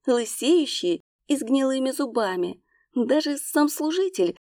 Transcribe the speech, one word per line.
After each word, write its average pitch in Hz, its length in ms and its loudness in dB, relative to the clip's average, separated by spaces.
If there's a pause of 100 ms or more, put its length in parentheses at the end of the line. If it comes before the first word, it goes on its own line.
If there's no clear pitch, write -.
лысеющие 240 920 0 (280)
и 285 80 2
с 269 60 -4
гнилыми 262 480 0
зубами. 208 720 -2 (320)
Даже 285 440 0
сам 294 300 0
служитель 339 680 -2 (160)